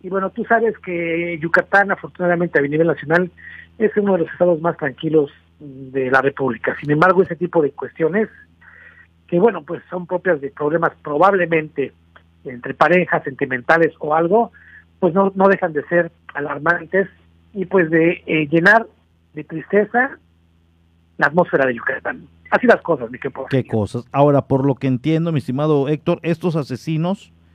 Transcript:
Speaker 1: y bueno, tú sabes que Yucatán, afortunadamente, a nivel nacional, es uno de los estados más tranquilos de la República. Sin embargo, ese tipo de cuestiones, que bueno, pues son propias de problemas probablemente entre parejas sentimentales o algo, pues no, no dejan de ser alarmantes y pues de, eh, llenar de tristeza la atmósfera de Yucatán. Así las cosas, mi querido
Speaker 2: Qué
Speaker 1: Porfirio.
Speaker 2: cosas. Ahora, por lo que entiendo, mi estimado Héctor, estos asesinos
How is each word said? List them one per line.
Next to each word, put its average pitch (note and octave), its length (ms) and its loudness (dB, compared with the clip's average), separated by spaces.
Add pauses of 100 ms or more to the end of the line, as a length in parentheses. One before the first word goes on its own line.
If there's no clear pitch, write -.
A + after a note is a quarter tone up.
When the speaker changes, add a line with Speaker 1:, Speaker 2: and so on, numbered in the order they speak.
Speaker 1:
y F#3 60 -12
bueno, F#3+ 220 -4
tú A3 140 -6
sabes A3+ 340 2
que E3+ 640 -4
Yucatán, F#3+ 520 2
afortunadamente, F3 680 -2
a C#3 40 2
nivel D3+ 260 2
nacional, E3 420 0 (480)
es G#3+ 180 0
uno G3+ 180 2
de F3 60 0
los D#3+ 120 -4
estados F3 280 2
más D#3+ 160 -2
tranquilos D3+ 540 0 (300)
de C3+ 500 -6
la C3+ 120 4
República. C3 580 -2
Sin C#3+ 100 -6
embargo, F3+ 320 4
ese E3+ 140 -2
tipo F3 260 0
de C#3 100 -2
cuestiones, E3 560 -2 (1000)
que F3 120 0
bueno, G#3 240 2
pues C#3+ 280 -10
son F3+ 160 -8
propias F3 340 -2
de C3+ 100 -8
problemas D#3+ 420 -2 (100)
probablemente D#3+ 880 0 (520)
entre B2+ 300 -10
parejas E3 500 0
sentimentales C#3 760 -2
o D3+ 160 -4
algo, F#3+ 380 0 (480)
pues F3 120 2
no, G3 220 2
no F#3+ 140 4
dejan F3+ 240 0
de D3 160 -4
ser E3+ 220 0 (220)
alarmantes D#3+ 760 -2 (440)
y F#3+ 140 -6
pues F3+ 240 2
de, E3 360 2
eh, D#3 220 -2
llenar G3 380 4 (480)
de D3+ 100 -12
tristeza G#3 720 -2 (1000)
la D3 80 0
atmósfera D3+ 400 2
de B2 80 0
Yucatán. - 520 -8 (240)
Así G#3 160 2
las G#3+ 160 6
cosas, B2 280 -2
mi B2 80 -14
querido D#3 140 -8
Speaker 2:
Qué - 100 -14
Speaker 1:
Porfirio. C3 300 -2
Speaker 2:
cosas. A2+ 400 -4
Ahora, C#3 300 4
por C3+ 220 0
lo C#3 120 2
que C#3 100 -6
entiendo, D#3+ 460 -2
mi D3+ 60 0
estimado C#3 500 0
Héctor, D#3 340 -2
estos E3 340 -2
asesinos D#3+ 760 -4 (220)